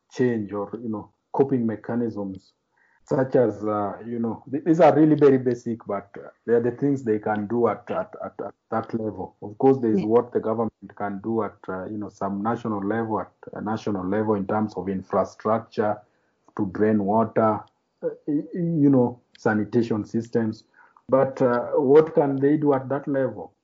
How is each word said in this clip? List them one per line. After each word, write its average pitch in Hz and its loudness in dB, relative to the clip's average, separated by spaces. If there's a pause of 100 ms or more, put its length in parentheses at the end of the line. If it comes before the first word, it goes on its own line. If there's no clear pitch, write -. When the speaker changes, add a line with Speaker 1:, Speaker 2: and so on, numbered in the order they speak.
(120)
Speaker 1:
change 113 0
or, 101 -4 (120)
you 120 -8
know, 104 -8 (220)
coping 135 2
mechanisms, 110 -6 (520)
such 131 -2
as, 107 2
uh, 104 -2 (120)
you 117 -8
know, 113 -6
th-, 143 -6
these 165 2
are 147 8
really 151 6
very 139 6
basic, 120 -4
but, 101 -8
uh, - -16 (160)
they 113 2
are 117 4
the 120 0
things 139 -2
they 107 0
can 107 -4
do 117 0
at, 101 -2
at, - -4 (120)
at, 101 -12 (140)
at - -14 (180)
that 113 -6
level. 104 -8
Of 107 -14
course, 135 4
there 117 0
is 101 2
Speaker 2:
Yeah. 107 -4
Speaker 1:
what 117 2
the 113 0
government 107 -6
can 101 -8
do 110 -2
at, 95 -10 (100)
uh, 92 -8
you 107 -10
know, 101 -10
some 98 -6
national 110 -4
level, 110 -2
at - -12 (220)
a 98 -10
national 104 -4
level 107 0
in 98 -4
terms 107 -2
of 92 -6
infrastructure, 104 -2 (600)
to 107 0
drain 107 2
water, 110 2 (440)
uh, 165 -2 (180)
y-, 147 -2 (100)
y-, 170 -2
you 143 6
know, 120 4 (180)
sanitation 107 0
systems. 113 -4 (440)
But, 135 2
uh, 120 2 (260)
what 156 8
can 139 2
they 139 2
do 147 2
at 131 -2
that 139 -4
level? 123 -4 (100)